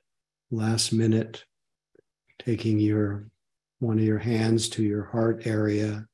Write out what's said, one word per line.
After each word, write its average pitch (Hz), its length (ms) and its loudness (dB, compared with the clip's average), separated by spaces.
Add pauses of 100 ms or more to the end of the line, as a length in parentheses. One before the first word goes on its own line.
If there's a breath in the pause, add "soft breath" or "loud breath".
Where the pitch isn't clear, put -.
(500)
last 113 420 0
minute, 110 520 0 (920)
taking 110 400 0
your, 104 520 0 (480)
one 113 200 0
of 110 60 2
your 107 140 2
hands 110 520 0
to 110 120 -2
your 104 220 -2
heart 113 420 -2
area. 107 680 0